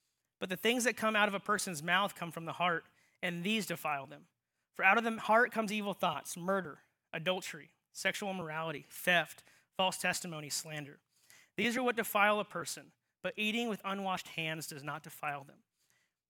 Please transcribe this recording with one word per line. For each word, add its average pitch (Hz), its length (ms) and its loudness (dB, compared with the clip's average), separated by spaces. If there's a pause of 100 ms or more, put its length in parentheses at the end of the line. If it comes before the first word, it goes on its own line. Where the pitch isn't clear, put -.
(400)
But 196 80 -4
the 185 80 -2
things 233 280 2
that 233 120 2
come 220 180 2
out 208 140 6
of 196 60 -2
a 196 60 -2
person's 190 420 -2
mouth 180 340 2
come 170 160 -8
from 165 120 -8
the 160 80 -6
heart, 170 320 0 (380)
and 175 220 -4
these 208 220 0
defile 151 400 -4
them. 147 160 -18 (520)
For 180 100 -2
out 196 140 8
of 226 60 2
the 226 80 0
heart 226 400 6
comes 220 200 0
evil 202 220 -2
thoughts, 156 420 -2
murder, 180 420 -2 (340)
adultery, 170 580 -4 (220)
sexual - 380 -2
immorality, 160 600 -4
theft, - 520 2 (340)
false 185 200 2
testimony, 160 540 -4
slander. 151 480 -6 (580)
These 226 200 2
are 262 60 2
what 240 140 2
defile 208 440 4
a 196 40 -4
person, - 480 -8 (300)
but 185 140 -4
eating 220 320 0
with 196 160 -4
unwashed 190 440 -4
hands 160 380 -6
does 143 160 -10
not 147 220 -8
defile 143 400 -8
them." 139 120 -20 (720)